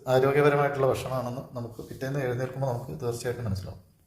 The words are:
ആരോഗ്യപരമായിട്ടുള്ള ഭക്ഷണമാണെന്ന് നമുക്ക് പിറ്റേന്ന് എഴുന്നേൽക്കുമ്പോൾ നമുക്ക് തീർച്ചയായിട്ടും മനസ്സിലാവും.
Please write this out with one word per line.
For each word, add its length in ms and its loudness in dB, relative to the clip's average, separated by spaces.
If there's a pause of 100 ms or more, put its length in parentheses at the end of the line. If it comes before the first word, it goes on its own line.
(140)
ആരോഗ്യപരമായിട്ടുള്ള 760 4
ഭക്ഷണമാണെന്ന് 540 -2 (140)
നമുക്ക് 320 -10
പിറ്റേന്ന് 360 -6
എഴുന്നേൽക്കുമ്പോൾ 460 -2
നമുക്ക് 200 -6 (120)
തീർച്ചയായിട്ടും 460 -4
മനസ്സിലാവും. 300 -6 (280)